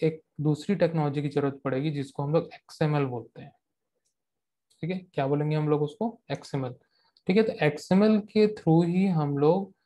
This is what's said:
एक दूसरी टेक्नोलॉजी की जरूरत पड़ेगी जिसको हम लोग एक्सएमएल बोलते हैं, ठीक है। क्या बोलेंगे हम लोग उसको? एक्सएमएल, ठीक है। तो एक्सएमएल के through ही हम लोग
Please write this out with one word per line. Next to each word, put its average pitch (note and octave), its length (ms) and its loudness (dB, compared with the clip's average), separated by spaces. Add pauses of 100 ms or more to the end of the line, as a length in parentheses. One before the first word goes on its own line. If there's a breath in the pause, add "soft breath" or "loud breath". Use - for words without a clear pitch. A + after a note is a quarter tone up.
एक D#3+ 180 -2 (200)
दूसरी D3+ 340 0
टेक्नोलॉजी D#3+ 460 0
की D3 80 -2
जरूरत C#3 340 -2
पड़ेगी C3+ 280 -2
जिसको C#3+ 320 -8
हम D3 100 -4
लोग E3+ 200 2
एक्सएमएल D3 520 -2
बोलते A#2+ 360 -10
हैं, C#3 100 -20 (1300)
ठीक E3 80 -4
है। F#3 60 -6 (160)
क्या C#3 140 -4
बोलेंगे D3+ 280 0
हम D3+ 140 0
लोग D3+ 120 2
उसको? G#3+ 380 -6 (120)
एक्सएमएल, C3+ 420 -6 (540)
ठीक F#3+ 100 2
है। A3 60 6
तो A3 100 -2 (120)
एक्सएमएल G3 640 2
के G#3+ 200 2
through E3+ 400 2
ही F#3 200 0
हम D3 300 0
लोग E3+ 360 2 (120)